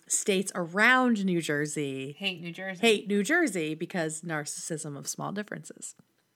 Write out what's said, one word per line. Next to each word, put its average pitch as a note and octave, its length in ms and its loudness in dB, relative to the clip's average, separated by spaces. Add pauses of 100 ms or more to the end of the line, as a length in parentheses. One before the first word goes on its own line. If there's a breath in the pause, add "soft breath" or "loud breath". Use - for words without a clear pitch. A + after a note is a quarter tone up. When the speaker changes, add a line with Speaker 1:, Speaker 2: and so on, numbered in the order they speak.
Speaker 1:
states F#3+ 480 0
around G#3+ 680 4
New F3 160 2
Jersey C#3+ 760 -2
Speaker 2:
Hate F#3 240 -6
New E3+ 100 -8
Jersey. F#3 300 -8
Speaker 1:
hate A3 260 4
New G3+ 160 2
Jersey F#3+ 520 2
because D#3+ 460 -4
narcissism D3+ 760 -6
of D3+ 100 -14
small D3 240 -6
differences. - 640 -10 (400)